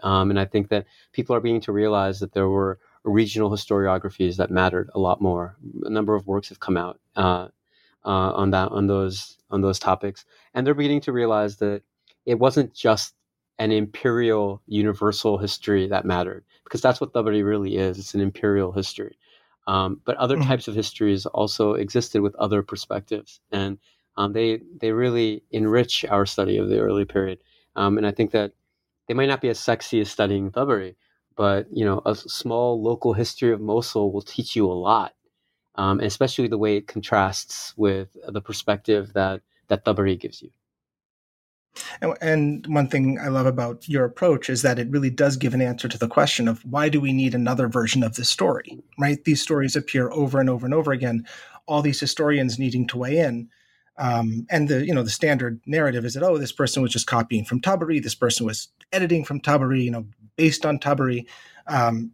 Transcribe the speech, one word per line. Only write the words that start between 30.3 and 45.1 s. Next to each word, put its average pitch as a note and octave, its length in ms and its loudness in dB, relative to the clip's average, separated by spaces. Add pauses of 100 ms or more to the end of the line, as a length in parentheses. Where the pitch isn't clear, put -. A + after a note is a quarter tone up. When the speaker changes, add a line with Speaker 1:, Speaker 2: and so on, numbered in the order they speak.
Speaker 1:
Tabari, G#2+ 460 -2 (400)
but, G2+ 340 2
you A2 140 0
know, G2 200 2
a G#2 60 0
s-, G#2 220 -4
small A#2+ 500 -2
local A#2 300 0
history A#2 400 0
of G#2 80 -2
Mosul G#2+ 520 0
will G2+ 100 -4
teach - 340 -8
you G#2 100 4
a F2+ 80 0
lot, F#2+ 400 0 (600)
um, G2 240 2
especially A#2+ 480 0
the G#2+ 100 -2
way G#2+ 180 2
it G2+ 120 -4
contrasts - 880 -2
with G2 400 0 (100)
the G2+ 140 -6
perspective G#2 720 -2
that, F#2+ 300 0 (260)
that G2+ 160 0
Tabari G2 340 2
gives - 240 -12
you. - 80 -20 (1500)
Speaker 2:
And, - 200 -2
and D3+ 460 0
one D3 220 2
thing C3+ 300 2
I C#3+ 100 -6
love C3 180 2
about A#2+ 420 -2
your C#3 160 2
approach C#3 460 2
is A#2+ 120 -2
that B2 160 4
it A#2+ 120 -4
really C3+ 200 2